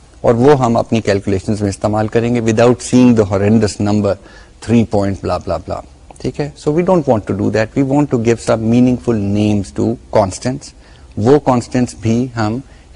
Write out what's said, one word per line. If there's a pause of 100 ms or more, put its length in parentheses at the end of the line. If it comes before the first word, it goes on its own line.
(200)
اور
وہ
ہم
اپنی
کیلکولیشنز
میں
استعمال
کریں
گے (100)
without
seeing
the
horrendous
number (540)
three (120)
point
blah
blah
blah، (380)
ٹھیک
ہے؟ (140)
So
we
don't
want
to
do
that, (120)
we
want
to
give
some
meaningful (140)
names
to (240)
constants۔ (440)
وہ
کانسٹنٹس
بھی (220)
ہم (380)